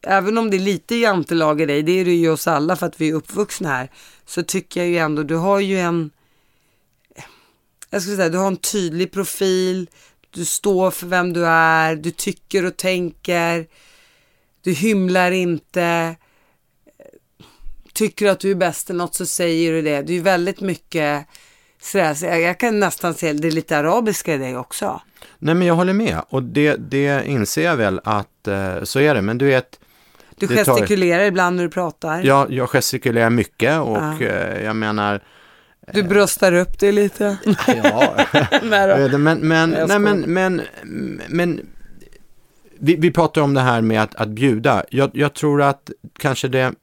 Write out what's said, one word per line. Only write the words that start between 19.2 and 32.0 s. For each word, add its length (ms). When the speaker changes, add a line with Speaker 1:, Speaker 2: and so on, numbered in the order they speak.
Speaker 1:
säger 460
du 100
det. 200
Det 120
är 20
ju 60
väldigt 400
mycket 640
sådär, 320
så 120
jag, 160
jag 180
kan 200
nästan 340
se 200
det 180
lite 260
arabiska 560
i 40
dig 200
också. 440
Speaker 2:
Nej, 160
men 120
jag 80
håller 180
med, 360
och 140
det, 320
det 520
inser 360
jag 140
väl 260
att, 440
eh, 360
så 160
är 160
det, 60
men 160
du 80
vet, 340
Speaker 1:
Du 120
Speaker 2:
det 180
tar 100
Speaker 1:
gestikulerar 480
ibland 320
när 80
du 60
pratar. 540